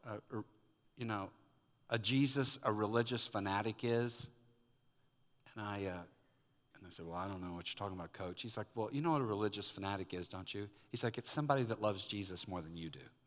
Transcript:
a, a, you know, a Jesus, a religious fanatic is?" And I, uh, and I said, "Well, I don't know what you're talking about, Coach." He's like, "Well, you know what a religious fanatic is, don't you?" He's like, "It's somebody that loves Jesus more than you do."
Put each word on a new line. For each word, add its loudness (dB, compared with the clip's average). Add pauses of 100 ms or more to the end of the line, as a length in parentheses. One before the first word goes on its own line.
a, -6
a, -4 (520)
you -4
know, -2 (600)
a 4
Jesus, 4
a 4
religious 4
fanatic 0
is?" 2 (1200)
And -8
I, -2
uh, -2 (720)
and -20
I -14
said, -8
"Well, -6
I -2
don't -6
know -6
what -8
you're -6
talking -4
about, -10
Coach." -6
He's -4
like, -4
"Well, 0
you 0
know 4
what 4
a 2
religious 0
fanatic -4
is, -4
don't -8
you?" -6 (200)
He's 0
like, 2
"It's -6
somebody 4
that 0
loves 2
Jesus -4
more -2
than -10
you -6
do." -12 (180)